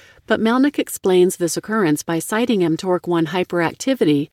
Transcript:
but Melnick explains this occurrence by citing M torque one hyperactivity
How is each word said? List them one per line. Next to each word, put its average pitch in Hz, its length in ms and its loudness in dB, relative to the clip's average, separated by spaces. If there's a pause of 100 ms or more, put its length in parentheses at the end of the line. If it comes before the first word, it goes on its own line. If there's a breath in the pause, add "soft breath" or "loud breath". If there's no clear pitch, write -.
(280 soft breath)
but 214 120 0
Melnick 254 380 2
explains 185 600 2
this 170 200 -2
occurrence 180 460 -2
by 165 160 -4
citing 220 440 0
M 160 140 0
torque 180 300 -2
one 165 200 0
hyperactivity 175 1040 -2